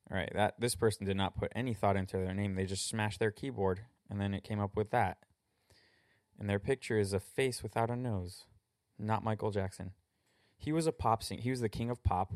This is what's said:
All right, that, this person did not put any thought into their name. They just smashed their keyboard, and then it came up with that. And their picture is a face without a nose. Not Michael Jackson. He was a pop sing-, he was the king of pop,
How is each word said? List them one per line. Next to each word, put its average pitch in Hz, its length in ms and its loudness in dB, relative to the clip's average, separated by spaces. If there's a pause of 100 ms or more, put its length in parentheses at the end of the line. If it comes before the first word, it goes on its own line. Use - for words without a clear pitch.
(100)
All 95 60 -4
right, 90 180 -2
that, 101 260 2
this 117 140 2
person 104 320 2
did 95 100 2
not 95 220 0
put - 160 -2
any 120 180 -2
thought 98 240 4
into 95 220 0
their 92 160 0
name. 98 220 0
They 95 100 0
just 92 220 -4
smashed 107 320 -2
their 110 100 4
keyboard, 101 500 -2 (300)
and 101 100 -4
then 101 140 0
it 95 100 -6
came 104 160 -4
up 101 160 -2
with 107 140 0
that. 104 280 2 (1200)
And 101 100 -4
their 101 100 4
picture 117 400 0
is 98 140 4
a 95 80 2
face - 420 -2
without 113 280 0
a 120 60 -2
nose. 101 480 -4 (540)
Not 107 260 0
Michael 107 260 0
Jackson. 95 420 -4 (680)
He 151 140 -4
was 160 140 2
a 160 60 4
pop 113 300 2
sing-, - 160 -8
he 123 120 -2
was 127 100 -2
the 113 100 0
king 117 180 -2
of 120 160 -6
pop, 92 320 2